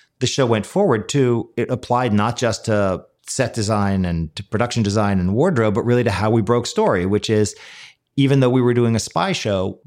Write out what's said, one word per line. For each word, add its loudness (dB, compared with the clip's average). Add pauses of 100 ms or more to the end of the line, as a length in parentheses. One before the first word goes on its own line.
(200)
the -2
show 0
went 0
forward 0
too. 0
It -2
applied -2
not 2
just -2
to 0 (220)
set -4
design 0
and -4
to -12
production -2
design 0
and 0
wardrobe, 2
but -2
really 2
to 0
how 0
we 2
broke 0
story, 0
which -2
is 0 (640)
even 4
though 4
we 2
were 2
doing 2
a 0
spy -4
show, -4